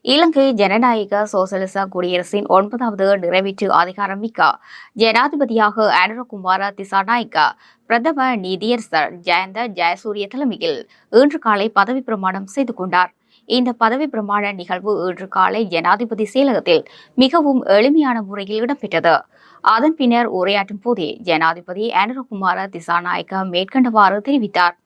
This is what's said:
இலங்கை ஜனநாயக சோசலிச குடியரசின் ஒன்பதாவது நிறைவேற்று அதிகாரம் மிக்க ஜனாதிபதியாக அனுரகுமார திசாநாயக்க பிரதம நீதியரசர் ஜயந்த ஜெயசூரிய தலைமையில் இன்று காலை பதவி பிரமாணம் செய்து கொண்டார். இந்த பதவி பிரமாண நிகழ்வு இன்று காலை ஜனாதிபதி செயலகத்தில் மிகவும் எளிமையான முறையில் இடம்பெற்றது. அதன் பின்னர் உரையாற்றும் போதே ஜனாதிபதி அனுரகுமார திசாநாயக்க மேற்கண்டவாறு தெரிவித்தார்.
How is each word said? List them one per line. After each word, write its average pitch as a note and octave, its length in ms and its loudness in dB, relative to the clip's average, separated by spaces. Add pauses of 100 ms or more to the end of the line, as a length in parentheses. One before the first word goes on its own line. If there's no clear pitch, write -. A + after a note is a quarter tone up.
இலங்கை C#4 520 2
ஜனநாயக G#3 720 0
சோசலிச F#3+ 600 -4
குடியரசின் F3+ 600 -4
ஒன்பதாவது G3+ 720 2
நிறைவேற்று F#3+ 540 -2
அதிகாரம் F#3+ 480 0
மிக்க G3 400 0 (340)
ஜனாதிபதியாக A3 1000 2 (120)
அனுரகுமார G3+ 680 -4
திசாநாயக்க G3 760 0 (360)
பிரதம C4 500 0
நீதியரசர் F#3+ 760 -2
ஜயந்த F3+ 560 -4
ஜெயசூரிய F#3+ 600 -4
தலைமையில் G3+ 600 -4 (220)
இன்று C#4+ 300 4
காலை G#3+ 300 0
பதவி A3 320 0
பிரமாணம் F#3+ 440 -4
செய்து B3+ 280 -4
கொண்டார். F3+ 400 0 (320)
இந்த B3 280 0
பதவி A#3 340 0
பிரமாண G3+ 440 -4
நிகழ்வு F#3 560 -4
இன்று F#3 200 -8
காலை F#3+ 380 0
ஜனாதிபதி G3+ 680 0
செயலகத்தில் G#3 500 2 (300)
மிகவும் C4+ 500 4
எளிமையான B3+ 580 4
முறையில் G#3 440 -6
இடம்பெற்றது. F3 560 0 (400)
அதன் A#3+ 340 4
பின்னர் A#3+ 380 0
உரையாற்றும் G3 480 -2
போதே G#3+ 400 -4
ஜனாதிபதி F3 720 -2
அனுரகுமார G3 760 -2
திசாநாயக்க F3 800 -4
மேற்கண்டவாறு G3+ 840 2
தெரிவித்தார். G3 480 0 (100)